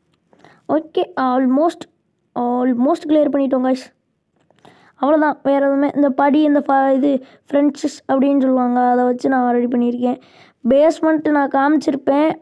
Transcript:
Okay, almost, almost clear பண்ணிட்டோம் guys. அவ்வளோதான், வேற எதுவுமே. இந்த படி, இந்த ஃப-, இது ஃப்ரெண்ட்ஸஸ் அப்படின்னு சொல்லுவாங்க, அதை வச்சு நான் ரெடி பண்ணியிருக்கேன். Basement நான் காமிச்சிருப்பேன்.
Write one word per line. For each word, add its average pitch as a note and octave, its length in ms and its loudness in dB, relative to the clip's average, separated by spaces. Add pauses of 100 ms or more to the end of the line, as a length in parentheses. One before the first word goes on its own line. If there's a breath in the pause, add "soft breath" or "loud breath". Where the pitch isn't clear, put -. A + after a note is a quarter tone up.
(680 soft breath)
Okay, D#4 340 -2 (180)
almost, C4 600 0 (580)
almost B3 680 -2
clear D4 260 2
பண்ணிட்டோம் C4 340 0
guys. B3+ 180 -2 (1160 soft breath)
அவ்வளோதான், D4+ 420 2
வேற C#4 220 0
எதுவுமே. C#4 300 0
இந்த C#4+ 140 2
படி, C#4+ 320 2
இந்த D4 260 2
ஃப-, C4+ 260 2
இது C4+ 300 0 (280 loud breath)
ஃப்ரெண்ட்ஸஸ் C#4+ 460 -2 (160)
அப்படின்னு C#4 280 2
சொல்லுவாங்க, B3+ 380 0
அதை B3 260 2
வச்சு B3 240 -2
நான் B3+ 220 0
ரெடி A#3+ 160 0
பண்ணியிருக்கேன். A#3+ 520 -2 (500 soft breath)
Basement D#4 600 2
நான் C#4+ 200 0
காமிச்சிருப்பேன். C#4 840 0 (100)